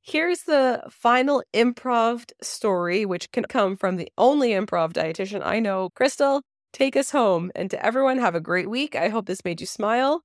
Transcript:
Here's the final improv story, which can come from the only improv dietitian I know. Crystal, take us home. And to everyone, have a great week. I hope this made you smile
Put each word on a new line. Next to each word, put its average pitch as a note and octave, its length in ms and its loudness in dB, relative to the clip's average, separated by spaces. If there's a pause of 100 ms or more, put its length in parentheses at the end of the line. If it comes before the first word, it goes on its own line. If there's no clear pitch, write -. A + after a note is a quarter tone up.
Here's E4 440 -2
the C4 440 2
final B3+ 540 2 (100)
improv A#3+ 880 0
story, F#3 640 0
which F#3 280 -6
can A3+ 120 0
come G3 320 0
from F#3 200 -2
the E3+ 200 -8
only B3+ 360 4
improv F3+ 420 0
dietitian F#3 500 -4
I G#3+ 160 0
know. F#3+ 300 -2
Crystal, C#4 500 0 (320)
take C4+ 240 0
us C4+ 140 0
home. F#3 440 2
And F#3+ 160 -6
to - 140 -6
everyone, C4 320 2
have A#3 180 0
a E3+ 60 -2
great F3 300 -2
week. C4+ 260 -4
I E3+ 140 0
hope G#3+ 160 -4
this F#3 180 -6
made E3+ 160 -6
you - 60 -10
smile B3+ 580 -2